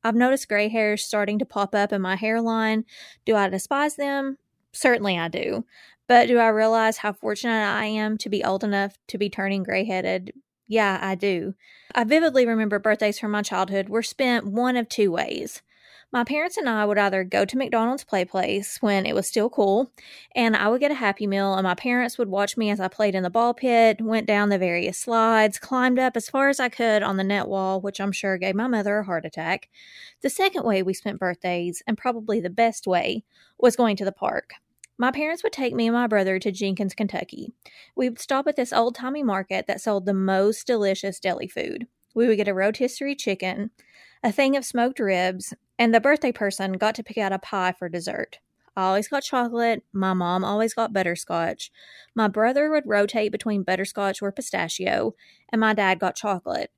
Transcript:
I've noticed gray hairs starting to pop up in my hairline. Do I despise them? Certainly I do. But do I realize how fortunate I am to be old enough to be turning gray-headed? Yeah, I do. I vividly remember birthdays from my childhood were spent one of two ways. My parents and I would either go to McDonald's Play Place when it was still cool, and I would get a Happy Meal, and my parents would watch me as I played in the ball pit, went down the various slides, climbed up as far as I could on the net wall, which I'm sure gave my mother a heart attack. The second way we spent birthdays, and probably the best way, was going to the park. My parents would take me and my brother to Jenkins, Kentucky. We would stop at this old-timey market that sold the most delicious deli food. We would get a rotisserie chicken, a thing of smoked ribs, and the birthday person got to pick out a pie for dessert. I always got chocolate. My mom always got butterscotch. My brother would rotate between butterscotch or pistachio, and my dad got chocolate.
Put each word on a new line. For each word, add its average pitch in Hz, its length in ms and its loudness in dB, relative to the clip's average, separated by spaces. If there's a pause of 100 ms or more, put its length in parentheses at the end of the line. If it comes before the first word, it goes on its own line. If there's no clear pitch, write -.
I've 226 100 0
noticed 254 340 2
gray 208 200 0
hairs 214 360 0
starting 208 360 -2
to 269 40 -2
pop - 300 -4
up 202 180 2
in 202 80 0
my 185 140 0
hairline. 220 680 0 (420)
Do 220 80 4
I 202 140 4
despise 277 480 -2
them? 277 420 -4 (340)
Certainly 202 460 2
I 165 80 -2
do. - 380 -4 (420)
But 247 220 8
do 240 100 4
I 226 100 6
realize 220 500 2
how 208 140 -2
fortunate 220 540 -2
I 208 200 -2
am 214 320 -2
to - 100 -8
be 202 160 -2
old 196 180 0
enough 202 340 0 (120)
to 214 100 -8
be 202 100 0
turning 196 360 -2
gray-headed? 190 720 -2 (340)
Yeah, 202 340 2
I 190 140 0
do. 190 400 -2 (400)
I 240 80 2
vividly 269 420 4
remember 220 320 2
birthdays 208 400 0
from 208 140 -4
my 208 100 -2
childhood 190 460 -2
were 220 160 -2
spent 247 420 0
one 247 300 0
of 233 120 -2
two 202 220 2
ways. - 520 -6 (480)
My 240 140 0
parents 302 320 -4
and 302 140 -2
I 214 160 0
would 208 100 2
either 196 260 2
go 196 220 0
to 220 140 -4
McDonald's 240 440 0
Play 190 220 -2
Place 190 560 -4
when 196 240 2
it - 100 -2
was 190 120 0
still 220 240 0
cool, 208 420 2 (420)
and 226 220 2
I 202 120 2
would 247 120 2
get 285 100 2
a 294 40 0
Happy 208 320 -2
Meal, 196 260 0
and 190 120 0
my 180 100 2
parents 247 420 -2
would 226 140 -2
watch 196 260 -2
me 214 140 0
as 202 100 -2
I 185 80 -2
played 202 260 0
in 190 80 0
the 180 60 -2
ball 233 240 2
pit, 233 480 4
went 220 260 -2
down 208 220 2
the 202 80 2
various 180 400 -2
slides, 226 640 2
climbed 254 400 0
up 254 180 2
as 226 140 -6
far 277 180 2
as 277 120 0
I 247 100 0
could 220 320 2
on 202 160 -2
the 190 60 0
net 196 220 0
wall, 190 360 -2
which 196 180 -8
I'm 196 100 -2
sure 190 280 -2
gave 185 160 -2
my 220 120 0
mother 208 300 0
a 214 80 -2
heart 175 220 -4
attack. 165 420 -6 (540)
The 269 80 -2
second 381 340 -2
way 196 180 2
we 185 120 -2
spent 190 260 -6
birthdays, 175 680 -4
and 214 120 -2
probably 226 420 -2
the 180 80 -6
best 226 380 0
way, 185 360 0 (360)
was 240 180 4
going 220 200 2
to 190 100 -4
the 196 40 0
park. - 440 -6 (420)
My 247 140 2
parents 302 320 -4
would 440 100 -2
take 262 220 -4
me 226 140 0
and 233 60 2
my 240 120 2
brother 190 320 2
to 202 120 -2
Jenkins, 196 440 -4
Kentucky. - 580 -6 (440)
We 254 120 0
would 240 100 -8
stop 277 280 -2
at 294 100 0
this 254 160 -2
old-timey 247 520 0
market 190 420 -2
that 196 160 -4
sold 202 240 0
the 202 80 2
most 190 520 2
delicious 196 540 -2
deli 185 280 -4
food. - 380 -8 (280)
We 226 140 4
would 214 100 4
get 202 100 0
a 196 60 0
rotisserie 240 600 -2
chicken, 196 580 -4 (520)
a 220 80 2
thing 269 240 2
of 262 80 -4
smoked 247 360 -2
ribs, 185 520 0 (280)
and 226 140 4
the 226 60 8
birthday 269 320 2
person 196 400 -2
got 214 240 0
to 220 80 -10
pick 214 140 -8
out 196 140 0
a 190 60 -2
pie 185 400 -2
for 180 100 -8
dessert. 175 520 -8 (360)
I 190 60 0
always 190 240 2
got 277 160 -2
chocolate. 233 680 0
My 190 200 0
mom 180 300 0
always 214 320 0
got 226 180 -2
butterscotch. 170 800 -4 (460)
My 220 100 2
brother 240 420 2
would 302 160 2
rotate 208 460 0
between 208 320 -2
butterscotch 190 580 -2
or 196 120 -4
pistachio, 190 840 -4 (360)
and 226 100 0
my 220 140 4
dad 190 260 2
got 185 160 -2
chocolate. 180 600 -4